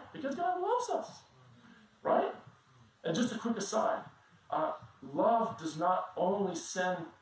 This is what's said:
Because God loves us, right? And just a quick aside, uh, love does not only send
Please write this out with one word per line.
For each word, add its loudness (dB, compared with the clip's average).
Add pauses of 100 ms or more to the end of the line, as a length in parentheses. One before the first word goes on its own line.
(120)
Because -4
God 0
loves 0
us, -4 (840)
right? 4 (720)
And 0
just 2
a -6
quick 0
aside, 0 (480)
uh, 0 (300)
love 2
does -6
not 2 (100)
only 2
send -2 (240)